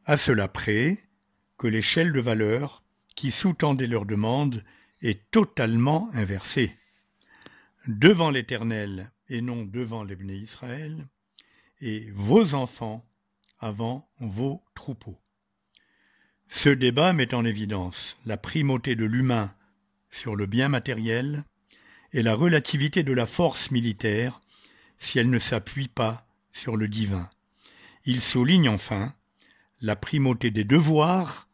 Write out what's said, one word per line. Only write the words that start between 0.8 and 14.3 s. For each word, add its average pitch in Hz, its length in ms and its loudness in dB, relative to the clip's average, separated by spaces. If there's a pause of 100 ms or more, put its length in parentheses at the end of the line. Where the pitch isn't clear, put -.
que 123 100 -4
l'échelle 113 440 0
de 139 80 0
valeur 113 640 -2 (320)
qui 135 160 -4
sous-tendait 143 560 0
leur 113 180 -2
demande 113 580 0 (380)
est - 300 -4
totalement 143 840 2
inversée. 104 640 -2 (1120)
Devant 156 420 6
l'Éternel 110 840 -4 (180)
et 120 120 -6
non 120 220 -6
devant 113 400 -8
les 98 120 -12
Bnei 95 220 -12
Israël, 135 720 -14 (760)
et 110 300 -8
vos 135 420 4
enfants 117 520 -6 (540)
avant 113 500 -8 (100)
vos 127 440 -6 (120)